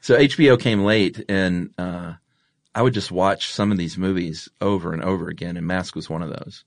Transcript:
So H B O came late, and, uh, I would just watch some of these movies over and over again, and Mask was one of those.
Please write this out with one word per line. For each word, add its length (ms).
So 160
H 200
B 140
O 60
came 260
late, 460
and, 500
uh, 360
I 80
would 120
just 160
watch 420
some 200
of 60
these 180
movies 520
over 320
and 100
over 260
again, 280
and 100
Mask 300
was 140
one 120
of 60
those. 380